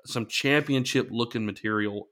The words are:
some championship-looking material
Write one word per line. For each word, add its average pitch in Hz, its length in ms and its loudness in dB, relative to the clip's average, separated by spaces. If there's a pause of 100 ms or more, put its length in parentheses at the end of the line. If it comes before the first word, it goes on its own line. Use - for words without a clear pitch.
some 117 220 -4
championship-looking 131 1200 0
material 104 640 -2